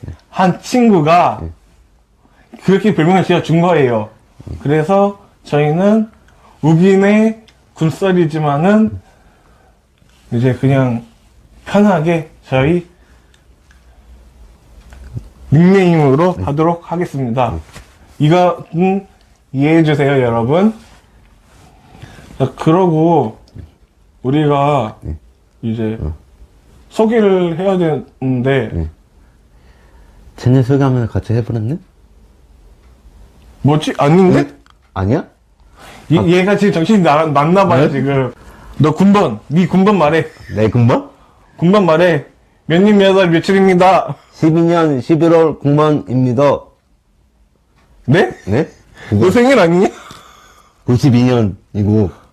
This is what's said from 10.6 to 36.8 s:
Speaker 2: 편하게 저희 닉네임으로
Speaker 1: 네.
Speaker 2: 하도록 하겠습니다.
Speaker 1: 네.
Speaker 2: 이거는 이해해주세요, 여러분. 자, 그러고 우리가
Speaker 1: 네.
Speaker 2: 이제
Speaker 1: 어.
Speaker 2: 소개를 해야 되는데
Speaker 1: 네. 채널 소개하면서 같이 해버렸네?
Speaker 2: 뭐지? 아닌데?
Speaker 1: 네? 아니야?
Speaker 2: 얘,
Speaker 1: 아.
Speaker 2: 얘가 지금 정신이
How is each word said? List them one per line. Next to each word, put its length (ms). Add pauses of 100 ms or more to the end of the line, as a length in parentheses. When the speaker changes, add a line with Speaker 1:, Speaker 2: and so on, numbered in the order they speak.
Speaker 2:
편하게 680 (160)
저희 400 (2750)
닉네임으로 840
Speaker 1:
네. 60
Speaker 2:
하도록 480
하겠습니다. 600
Speaker 1:
네. 80 (600)
Speaker 2:
이거는 880 (460)
이해해주세요, 680
여러분. 520 (1600)
자, 180
그러고 840 (840)
우리가 800
Speaker 1:
네. 140 (460)
Speaker 2:
이제 400
Speaker 1:
어. 120 (760)
Speaker 2:
소개를 680
해야 180
되는데 960
Speaker 1:
네. 160 (1500)
채널 280
소개하면서 480
같이 220
해버렸네? 440 (1800)
Speaker 2:
뭐지? 360
아닌데? 460
Speaker 1:
네? 100 (400)
아니야? 320 (840)
Speaker 2:
얘, 80
Speaker 1:
아. 60
Speaker 2:
얘가 320
지금 160
정신이 300